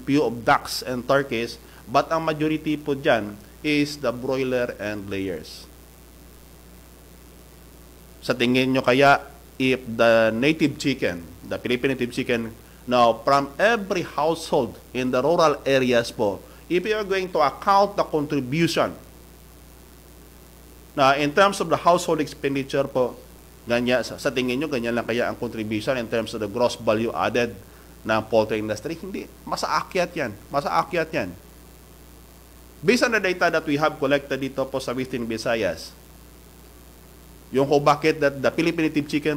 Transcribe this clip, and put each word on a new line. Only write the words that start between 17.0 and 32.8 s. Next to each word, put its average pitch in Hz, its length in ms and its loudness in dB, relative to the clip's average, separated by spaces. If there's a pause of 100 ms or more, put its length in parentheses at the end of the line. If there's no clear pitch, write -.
going 190 240 -2
to 175 120 0
account 196 560 2
the 165 80 2
contribution, 147 880 0 (2000)
na 139 200 6
in 147 160 0
terms 196 280 4
of 180 80 -4
the 147 120 2
household 175 400 2
expenditure 139 680 -2
po, 127 300 -2 (480)
ganyan, 120 400 2
sa, 90 160 -10
sa - 80 0
tingin 127 320 -2
nyo, 160 80 -4
ganyan 117 240 -2
lang 117 160 -2
kaya 117 180 0
ang 107 140 -4
contribution 110 560 -4
in 117 100 -4
terms 113 300 -4
of 107 80 -4
the 101 60 -4
gross 120 260 0
value 113 400 0
added 110 400 0 (480)
ng 110 240 0
poultry 110 320 2
industry? 107 400 -6
Hindi. 202 240 -8 (240)
Masaakyat 175 640 -2
yan. 123 240 -6 (160)
Masaakyat 160 560 -2
yan. 113 240 -6 (1500)